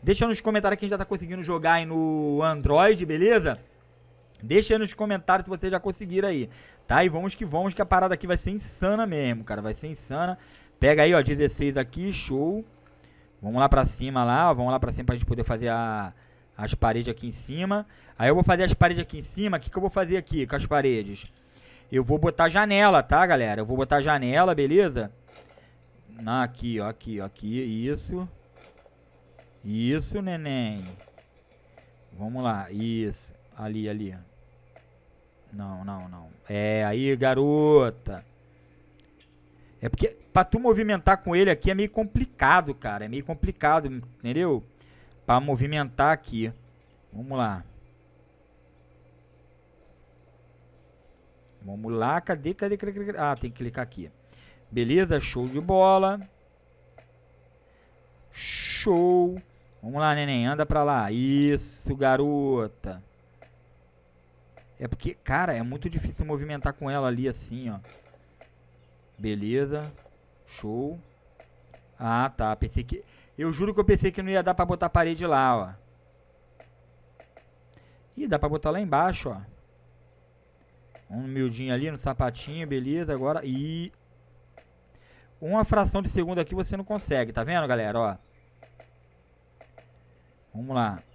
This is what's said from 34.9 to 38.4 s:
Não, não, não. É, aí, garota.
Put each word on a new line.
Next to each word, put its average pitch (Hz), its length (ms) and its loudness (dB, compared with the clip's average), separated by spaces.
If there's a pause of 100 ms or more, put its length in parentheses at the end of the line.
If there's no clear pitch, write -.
Não, 98 320 -12
não, 98 280 -12
não. 85 180 -20 (180)
É, 107 380 -2
aí, 127 320 0
garota. 135 1040 4 (1600)